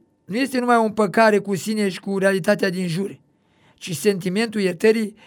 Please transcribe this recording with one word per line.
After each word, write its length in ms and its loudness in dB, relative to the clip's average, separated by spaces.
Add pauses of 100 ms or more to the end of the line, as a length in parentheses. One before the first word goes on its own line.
(240)
nu 120 -6
este 220 -2
numai 180 4
o 60 4
împăcare 560 2
cu 160 -4
sine 340 -2
și 120 -8
cu 180 -4
realitatea 520 0
din 180 -4
jur, 320 -4 (540)
ci 220 -10
sentimentul 640 -2
iertării 540 0 (120)